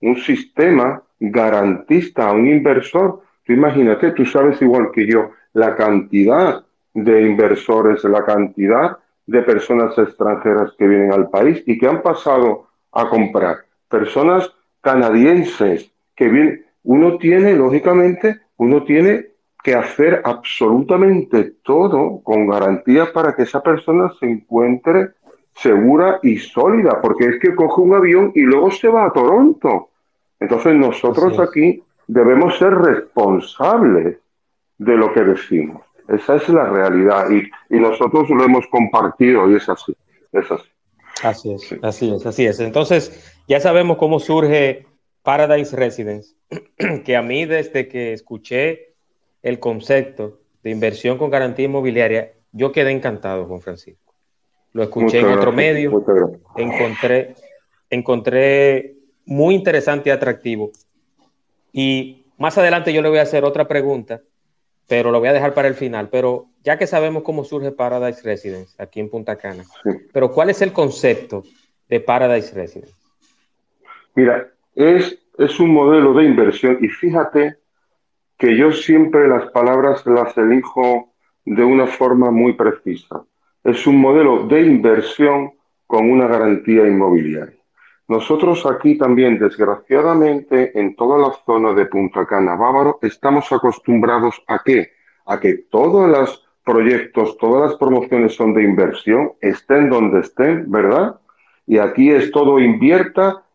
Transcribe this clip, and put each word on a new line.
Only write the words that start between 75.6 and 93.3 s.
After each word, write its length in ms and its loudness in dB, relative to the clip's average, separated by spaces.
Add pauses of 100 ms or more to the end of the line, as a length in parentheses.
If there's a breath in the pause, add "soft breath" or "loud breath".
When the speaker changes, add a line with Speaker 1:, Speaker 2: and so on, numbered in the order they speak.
Speaker 1:
modelo 400 4
de 120 4
inversión 560 2
y 60 -2
fíjate 720 -2 (800)
que 200 2
yo 140 4
siempre 560 2
las 240 0
palabras 540 0
las 320 0
elijo 760 0 (320)
de 180 0
una 240 2
forma 440 0
muy 220 2
precisa. 720 -6 (400)
Es 240 0
un 120 4
modelo 480 2
de 140 4
inversión 880 2 (360)
con 220 0
una 180 2
garantía 600 2
inmobiliaria. 680 0 (520 soft breath)
Nosotros 600 0
aquí 300 0
también, 420 2
desgraciadamente, 1400 0
en 160 -4
toda 220 0
la 160 0 (120)
zona 280 0
de 140 2
Punta 380 -4
Cana 300 -2
Bávaro, 460 0
estamos 500 -2